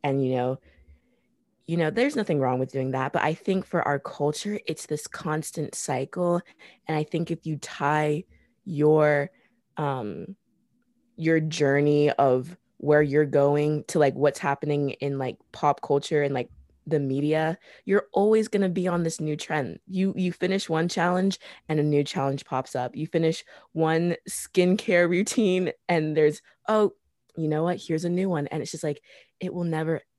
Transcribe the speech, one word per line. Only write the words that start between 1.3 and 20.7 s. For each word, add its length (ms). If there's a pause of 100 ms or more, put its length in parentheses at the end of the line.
you 100
know, 120
there's 260
nothing 240
wrong 200
with 120
doing 200
that. 220
But 100
I 100
think 320
for 180
our 160
culture, 680
it's 220
this 200
constant 680
cycle. 680 (460)
And 100
I 60
think 280
if 140
you 120
tie 680 (400)
your, 680 (460)
um, 580 (840)
your 220
journey 720
of 460 (200)
where 260
you're 220
going 600
to, 140
like, 160
what's 240
happening 520
in, 280
like, 180 (160)
pop 280
culture 420
and, 100
like, 160 (380)
the 120
media, 600 (260)
you're 280
always 340
gonna 220
be 180
on 160
this 180
new 160
trend. 500
You, 300
you 160
finish 360
one 200